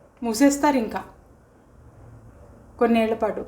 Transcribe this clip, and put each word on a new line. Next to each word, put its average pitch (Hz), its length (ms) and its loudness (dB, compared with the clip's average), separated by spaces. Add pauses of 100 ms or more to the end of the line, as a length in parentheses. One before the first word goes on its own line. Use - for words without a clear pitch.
(240)
మూసేస్తారు 277 540 2
ఇంకా 202 260 -6 (1800)
కొన్నేళ్ల 226 340 2
పాటు, 208 340 -6